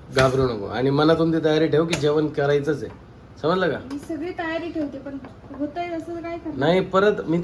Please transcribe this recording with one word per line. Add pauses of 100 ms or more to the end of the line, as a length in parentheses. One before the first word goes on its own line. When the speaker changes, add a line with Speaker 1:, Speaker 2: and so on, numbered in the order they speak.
(160)
Speaker 1:
घाबरू
नको.
आणि
मनातून
ती
तयारी
ठेव
की
जेवण
करायचंच
आहे, (500)
समजलं
का? (140)
Speaker 2:
मी
सगळी
तयारी
ठेवते,
पण (400)
होतंय
असं
काय
करणार?
Speaker 1:
नाही,
परत (160)
मी